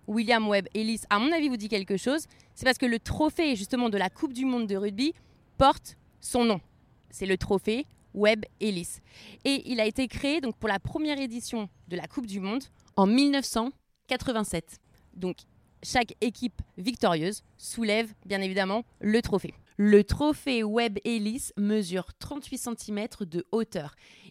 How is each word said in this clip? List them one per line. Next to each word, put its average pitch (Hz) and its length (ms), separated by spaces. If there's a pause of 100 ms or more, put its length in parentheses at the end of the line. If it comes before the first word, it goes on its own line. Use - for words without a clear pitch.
William 220 400
Webb 202 260
Ellis, 220 360
à 208 100
mon 269 120
avis, 320 160
vous 254 100
dit 208 120
quelque 196 280
chose, 277 280 (280)
c'est - 120
parce 254 120
que - 80
le 233 140
trophée, 311 560
justement, 233 340
de 208 80
la 190 120
Coupe 277 240
du 247 120
monde 240 220
de 196 80
rugby 202 380 (440)
porte - 400 (240)
son 247 220
nom. 214 160 (500)
C'est - 160
le 190 120
trophée 214 480 (280)
Webb 208 320 (140)
Ellis. 185 400 (440)
Et 277 220
il 247 140
a 214 60
été 247 220
créé, 285 340
donc, 240 140
pour 220 140
la 196 100
première 302 400
édition 233 500 (180)
de 175 100
la 170 100
Coupe 247 200
du 196 120
monde 202 240 (320)
en 190 120
mille 269 240
neuf 277 140
cent 233 240 (380)
quatre-vingt-sept. 220 720 (360)
Donc, 180 220 (440)
chaque - 400
équipe 233 400 (160)
victorieuse 185 640 (140)
soulève, 220 560 (120)
bien 196 160
évidemment, 196 420 (160)
le 214 220
trophée. - 320 (240)
Le 208 280
trophée 285 580
Webb 214 400
Ellis 226 540
mesure 202 600
trente-huit 277 400
centimètres 214 680
de 170 260
hauteur. 196 440 (360)